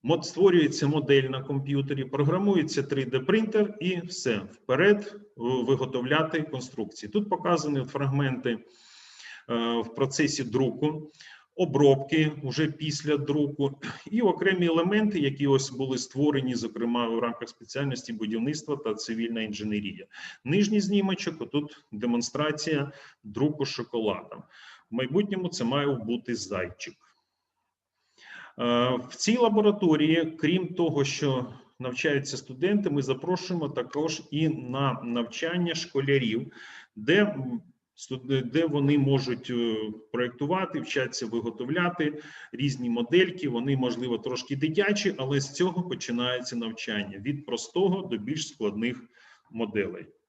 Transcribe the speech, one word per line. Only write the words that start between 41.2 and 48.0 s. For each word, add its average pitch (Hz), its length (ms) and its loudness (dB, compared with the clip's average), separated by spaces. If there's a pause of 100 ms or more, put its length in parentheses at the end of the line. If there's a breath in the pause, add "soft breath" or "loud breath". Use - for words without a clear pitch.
виготовляти 147 1000 -2 (280 loud breath)
різні 127 380 -4
модельки. 131 600 2
Вони, 127 280 0
можливо, 123 400 -2
трошки 127 380 -6
дитячі, 196 600 0
але 135 220 0
з - 140 -6
цього 175 300 0
починається 123 720 -4
навчання: 107 640 -6
від 143 260 -6
простого 180 560 0